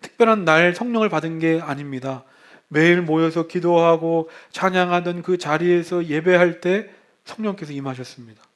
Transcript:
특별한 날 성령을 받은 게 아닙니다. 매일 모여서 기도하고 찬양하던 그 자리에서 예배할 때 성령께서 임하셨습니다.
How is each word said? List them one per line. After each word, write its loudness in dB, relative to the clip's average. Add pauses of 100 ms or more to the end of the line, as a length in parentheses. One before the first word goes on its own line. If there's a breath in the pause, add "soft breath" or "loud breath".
특별한 2
날 4
성령을 -2
받은 -4
게 0
아닙니다. -10 (440 soft breath)
매일 4
모여서 0
기도하고 2 (220 loud breath)
찬양하던 0
그 -2
자리에서 0
예배할 2
때 -2 (340 soft breath)
성령께서 -8
임하셨습니다. -12 (140)